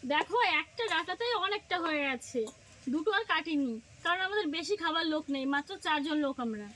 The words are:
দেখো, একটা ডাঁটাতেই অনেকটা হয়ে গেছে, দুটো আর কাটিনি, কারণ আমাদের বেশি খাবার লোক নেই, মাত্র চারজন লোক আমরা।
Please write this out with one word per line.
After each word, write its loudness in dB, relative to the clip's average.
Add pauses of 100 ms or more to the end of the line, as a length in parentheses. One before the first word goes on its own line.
(120)
দেখো, 2 (240)
একটা -4
ডাঁটাতেই 0 (120)
অনেকটা -2
হয়ে 0
গেছে, -4 (520)
দুটো 2
আর 2
কাটিনি, 0 (300)
কারণ 2
আমাদের 0 (100)
বেশি 0
খাবার 2 (100)
লোক 0 (100)
নেই, -2 (100)
মাত্র -2 (120)
চারজন 2
লোক -2 (100)
আমরা। -6